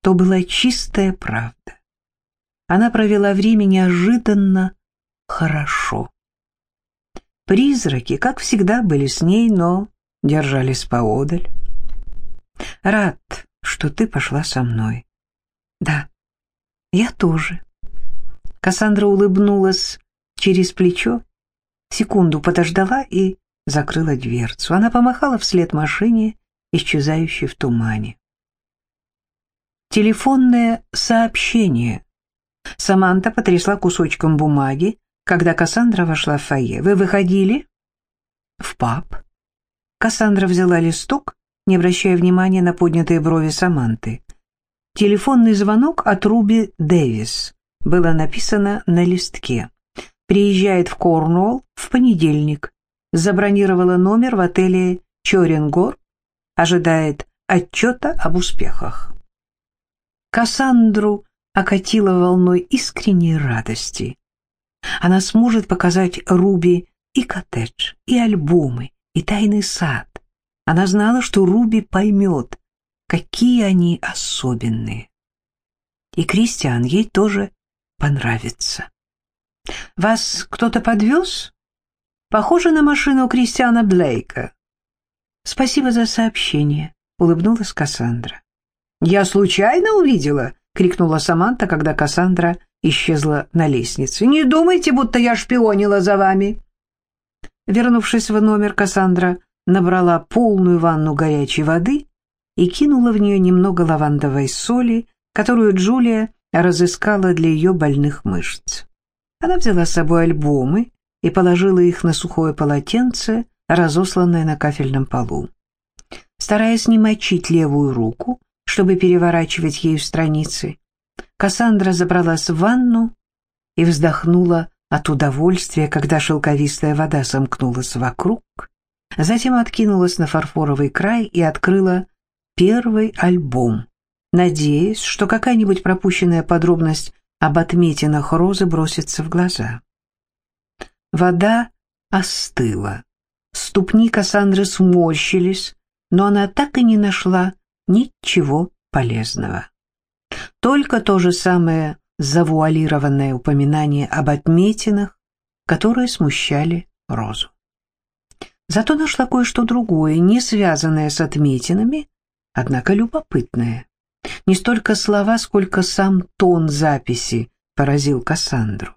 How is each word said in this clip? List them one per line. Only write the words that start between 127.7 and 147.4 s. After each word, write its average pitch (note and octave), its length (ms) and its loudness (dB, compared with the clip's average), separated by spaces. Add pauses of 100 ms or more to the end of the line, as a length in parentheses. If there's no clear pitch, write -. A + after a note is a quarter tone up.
вокруг, F3 460 -4 (760)
затем A3+ 380 0
откинулась G3+ 640 0
на E3 60 2
фарфоровый D3 640 -2
край G#3+ 360 -2
и F3 160 -2
открыла F#3 680 0 (480)
первый A3 640 2
альбом, B2 680 0 (440)
надеясь, E3 720 0
что - 260 -4
какая-нибудь A3 560 0
пропущенная F#3 600 0
подробность E3 680 0 (260)
об D#3 180 0
отметинах D#3 720 0
розы F#3 340 0
бросится D#3+ 560 -4
в D#3+ 60 -6
глаза. D#3+ 540 -4 (1300)
Вода F3+ 600 0 (380)
остыла. G#2 920 -4 (500)
Ступни A3 540 2
Кассандры G3+ 560 2
сморщились, F3+ 1120 0 (340)
но F#3+ 180 4
она G3+ 200 2
так C#4+ 300 -4
и B3 60 2
не A3+ 120 4
нашла F#3+ 580 0 (340)